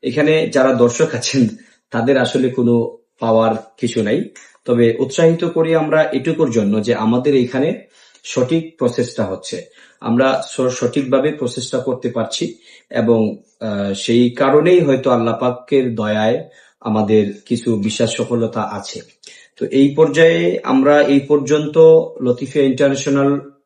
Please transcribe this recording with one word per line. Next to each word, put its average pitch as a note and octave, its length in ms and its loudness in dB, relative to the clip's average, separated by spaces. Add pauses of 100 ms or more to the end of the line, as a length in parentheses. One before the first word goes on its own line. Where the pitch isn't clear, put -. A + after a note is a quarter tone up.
এখানে D3+ 460 0
যারা C3 240 2
দর্শক A#2+ 420 2
আছেন B2 340 0 (420)
তাদের B2+ 280 0
আসলে C3+ 300 0
কোনো A#2 500 0 (200)
পাওয়ার A2+ 360 2 (220)
কিছু A#2+ 260 -4
নাই, A2+ 260 -2 (360)
তবে A#2 340 2
উৎসাহিত E3 460 0
করি E3 300 0
আমরা D#3 280 2
এটুকুর D3 480 -2
জন্য G#2+ 320 0
যে A#2 120 0
আমাদের B2 400 0
এইখানে B2+ 520 -2 (380)
সঠিক D#3+ 540 -4
প্রসেসটা - 460 -4
হচ্ছে, F#2 380 -10 (380)
আমরা C3 480 0
স-, B2+ 220 -2
সঠিকভাবে C3+ 600 -2
প্রসেসটা B2 460 -6
করতে A#2+ 320 -6
পারছি - 480 -6 (320)
এবং, A2 460 0 (240)
আহ, G2+ 340 -4
সেই A#2+ 360 2
কারণেই D3+ 500 4
হয়তো C3+ 300 0
আল্লাহ A2+ 280 0
পাকের B2 560 -2
দয়ায় G#2+ 540 -2 (320)
আমাদের G#2+ 520 0 (140)
কিছু A#2 300 -2
বিশেষ G#2+ 340 -2
সফলতা A2+ 520 -4
আছে। - 380 -10 (560)
তো - 100 -6
এই C#3 280 2
পর্যায়ে E3 680 2
আমরা C#3+ 380 4
এই C#3 180 4
পর্যন্ত D3 580 0 (420)
লতিফিয়া B2+ 440 -2
ইন্টারন্যাশনাল C#3 760 0 (260)